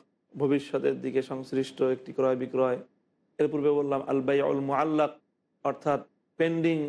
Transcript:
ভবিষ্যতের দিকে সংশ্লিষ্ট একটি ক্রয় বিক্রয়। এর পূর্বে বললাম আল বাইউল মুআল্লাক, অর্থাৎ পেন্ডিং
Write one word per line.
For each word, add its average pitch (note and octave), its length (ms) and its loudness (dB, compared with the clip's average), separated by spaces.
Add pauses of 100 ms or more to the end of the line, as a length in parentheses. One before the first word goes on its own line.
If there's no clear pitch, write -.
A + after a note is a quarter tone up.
(340)
ভবিষ্যতের C#3 680 0
দিকে C3 160 -2 (100)
সংশ্লিষ্ট C3 480 -4 (180)
একটি - 200 -12
ক্রয় C3 260 2
বিক্রয়। B2+ 360 0 (600)
এর D3+ 120 4
পূর্বে D3 260 2
বললাম C#3 220 0 (120)
আল C#3 160 2
বাইউল C#3 400 2
মুআল্লাক, D3+ 440 0 (580)
অর্থাৎ C#3 300 0 (380)
পেন্ডিং E3 400 2 (100)